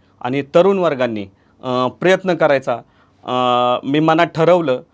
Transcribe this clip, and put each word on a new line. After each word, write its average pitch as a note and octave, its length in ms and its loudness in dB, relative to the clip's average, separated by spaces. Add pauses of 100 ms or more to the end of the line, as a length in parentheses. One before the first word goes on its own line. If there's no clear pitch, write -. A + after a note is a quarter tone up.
(200)
आणि C3+ 220 -4
तरुण F3+ 360 2
वर्गांनी, B2+ 480 -2 (360)
अ, B2+ 240 -2
प्रयत्न F#3 480 0
करायचा. C#3+ 400 0 (500)
अ, B2 600 0
मी D3 140 -2
मनात D#3+ 260 2
ठरवलं D#3+ 560 0 (120)